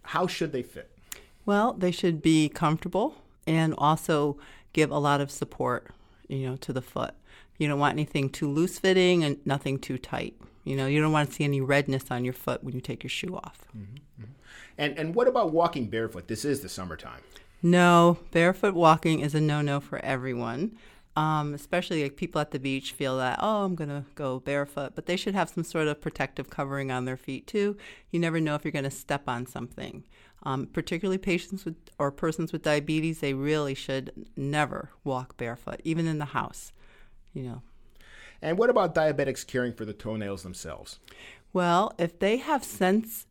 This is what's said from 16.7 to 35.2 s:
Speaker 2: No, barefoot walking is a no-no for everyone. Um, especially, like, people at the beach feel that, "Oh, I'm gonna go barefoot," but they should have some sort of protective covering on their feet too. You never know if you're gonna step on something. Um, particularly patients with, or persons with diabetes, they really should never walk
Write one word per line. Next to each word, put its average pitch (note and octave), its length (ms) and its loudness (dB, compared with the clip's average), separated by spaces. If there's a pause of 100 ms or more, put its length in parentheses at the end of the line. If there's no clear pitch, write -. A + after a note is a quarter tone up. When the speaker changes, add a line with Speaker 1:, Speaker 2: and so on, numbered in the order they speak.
Speaker 2:
No, F3 560 8 (140)
barefoot F#3 420 4
walking D#3+ 460 6
is D3 120 -2
a D3+ 80 2
no-no D3 380 2
for - 260 -8
everyone. B2+ 720 -4 (380)
Um, D3+ 400 0
especially, F3 480 -2
like, C#3 140 -4
people E3 240 -2
at D3 100 -2
the D3 80 -6
beach C3+ 340 -4
feel C3 260 -2
that, B2+ 220 0
"Oh, G#3 240 0
I'm F#3 100 -2
gonna C#3+ 300 -6 (120)
go C3 220 -4
barefoot," C#3+ 560 -4
but - 120 -10
they F3 100 -2
should G3 180 -4
have F3+ 140 0
some E3 160 -4
sort D#3 240 0
of D3 100 -2
protective C#3 520 -6
covering C#3 400 -4
on B2+ 160 -2
their C3 100 -6
feet C3 300 -10
too. G#3 320 0 (320)
You E3+ 100 0
never E3 180 2
know D3+ 160 2
if D3 120 -4
you're D3 60 -2
gonna C#3 180 -2
step C#3+ 360 -4
on B2 200 -4
something. - 580 -12 (380)
Um, C3+ 240 -4
particularly F#3 500 -4
patients F#3+ 480 -4
with, D#3+ 120 -8 (220)
or C#3+ 140 0
persons D#3+ 400 -2
with D#3+ 100 -6
diabetes, D#3 580 0
they C#3 120 0
really C#3+ 420 0
should - 600 -8
never C#3+ 540 -2 (140)
walk C3 340 -6